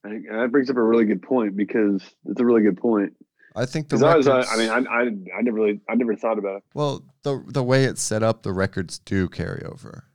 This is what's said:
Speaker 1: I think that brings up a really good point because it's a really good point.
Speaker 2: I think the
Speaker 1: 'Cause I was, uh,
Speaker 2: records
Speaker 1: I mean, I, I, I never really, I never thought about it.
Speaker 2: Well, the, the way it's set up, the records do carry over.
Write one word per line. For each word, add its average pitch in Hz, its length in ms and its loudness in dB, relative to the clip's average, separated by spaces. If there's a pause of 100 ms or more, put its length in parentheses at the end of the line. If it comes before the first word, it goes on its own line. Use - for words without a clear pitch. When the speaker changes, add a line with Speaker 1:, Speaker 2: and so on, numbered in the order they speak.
Speaker 1:
I 104 60 -12
think 107 200 -10
that 117 220 -2
brings 139 180 0
up 123 60 0
a 120 60 2
really 113 220 4
good 104 180 0
point 107 340 -2
because 101 460 0 (220)
it's 101 160 -6
a 120 40 2
really 117 180 6
good 101 160 4
point. 107 340 0 (440)
Speaker 2:
I 123 100 -2
think 151 220 -6
the 143 80 0
Speaker 1:
'Cause 131 80 4
I 165 120 6
was, 143 120 4
uh, 131 80 6
Speaker 2:
records 120 160 0
Speaker 1:
I 110 40 0
mean, 113 300 0
I, - 40 -12
I, 101 480 -2
I 110 40 -2
never 117 140 0
really, 104 320 0
I 113 80 -2
never 120 180 0
thought 113 240 -2
about 98 200 -6
it. - 40 -14 (120)
Speaker 2:
Well, 143 280 -4 (220)
the, 139 240 -4
the 131 160 -2
way 131 200 4
it's 117 160 -2
set 110 220 -2
up, 113 220 0
the 98 80 -4
records 95 480 -4
do 95 280 -2
carry - 360 -8
over. - 400 -16 (100)